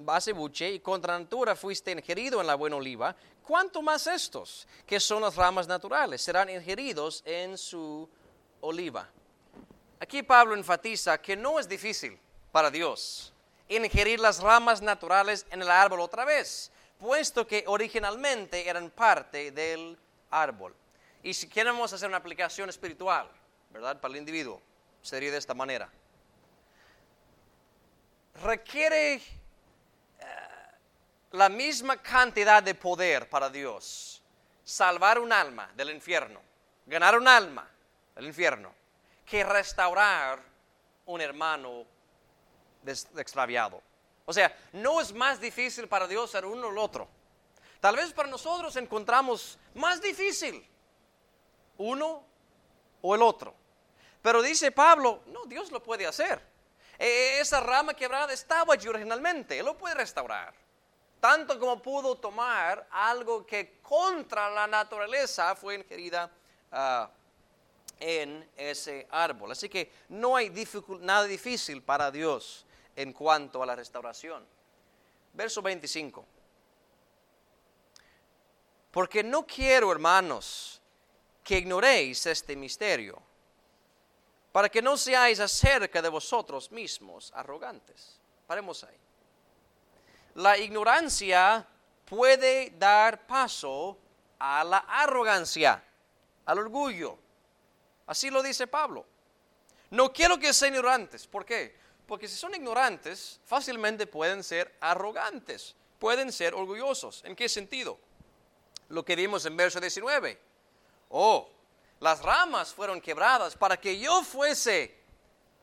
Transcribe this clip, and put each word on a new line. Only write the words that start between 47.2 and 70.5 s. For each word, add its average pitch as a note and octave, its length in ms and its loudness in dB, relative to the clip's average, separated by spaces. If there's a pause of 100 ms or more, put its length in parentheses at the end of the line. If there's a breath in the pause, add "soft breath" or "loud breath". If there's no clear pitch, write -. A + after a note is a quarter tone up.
Tal G3+ 160 6
vez D#4+ 160 -2
para C#4+ 160 -2
nosotros D#4+ 480 -6
encontramos A#3 840 0 (180 soft breath)
más E4 260 0
difícil F4 640 -4 (1120)
uno C#4 480 -4 (760)
o F#3+ 140 2
el A3 60 4
otro. A3+ 340 2 (640 soft breath)
Pero A#3 200 6
dice D4 300 2
Pablo, C#4 560 8
no, A#3+ 180 -14
Dios D#4+ 260 -12
lo B3+ 100 -8
puede G#3+ 240 -6
hacer. D4 480 -4 (440 soft breath)
E-, B3+ 420 2
esa C#4+ 200 2
rama C4+ 340 2
quebrada C4+ 380 -4
estaba D#4+ 440 4
allí G3 120 -8
originalmente, A3+ 720 -4
Él - 60 -4
lo - 120 -4
puede E4+ 180 -6
restaurar. A#2+ 580 -6 (640)
Tanto C#4 400 4
como B3 220 -2
pudo C4 340 -4
tomar G#3+ 760 -4
algo A3+ 540 -2
que G3+ 360 -8
contra D4+ 680 0
la G#3 180 0
naturaleza G#3+ 880 -2
fue G3+ 200 -10
ingerida, F3 560 -8 (400 soft breath)
ah, B2+ 380 -2 (880)
en D#3 600 -6
ese C#3+ 520 -10
árbol. C3+ 420 -2
Así F#3+ 180 -10
que - 220 -6 (180 soft breath)
no A#3+ 260 0
hay A#3 140 0
dificul-, F#3+ 500 -12